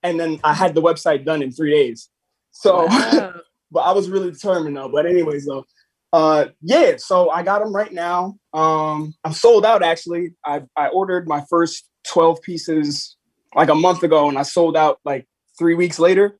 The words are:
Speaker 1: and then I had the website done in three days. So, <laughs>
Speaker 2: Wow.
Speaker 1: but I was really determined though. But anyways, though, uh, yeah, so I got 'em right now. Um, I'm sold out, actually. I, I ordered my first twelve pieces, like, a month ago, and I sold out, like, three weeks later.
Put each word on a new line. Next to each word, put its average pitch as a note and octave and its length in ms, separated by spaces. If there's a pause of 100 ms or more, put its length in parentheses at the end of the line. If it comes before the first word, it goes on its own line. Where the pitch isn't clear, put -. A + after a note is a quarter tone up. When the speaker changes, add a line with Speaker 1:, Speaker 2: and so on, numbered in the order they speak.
Speaker 1:
and E3+ 180
then D#3+ 240
I D3+ 100
had E3 200
the D#3+ 80
website D#3 420
done D3+ 180
in C3 80
three D3 220
days. B2+ 360 (440)
So, F3+ 340
<laughs> - 0
Speaker 2:
Wow. A3 480 (380)
Speaker 1:
but D#3+ 80
I F3+ 120
was F#3+ 160
really F#3 220
determined D#3 460
though. C3+ 120
But D3 180
anyways, D#3 400
though, C3+ 180 (480)
uh, D#3 340 (160)
yeah, B3 360
so F3+ 320
I E3+ 120
got G3 200
'em G#3+ 120
right G#3 180
now. F3+ 440 (160)
Um, D#3 640 (100)
I'm D#3 80
sold G#3 340
out, G#3+ 160
actually. E3+ 520 (100)
I, D3 180 (140)
I D3 120
ordered F3+ 380
my D3 140 (100)
first E3+ 380 (180)
twelve E3 360
pieces, D#3 760 (400)
like, D3+ 140
a D3+ 40
month F3 280
ago, D3+ 260
and C#3 100
I C#3 40
sold E3 340
out, D3+ 280
like, C#3 220 (320)
three E3+ 160
weeks E3+ 240
later. F#3+ 420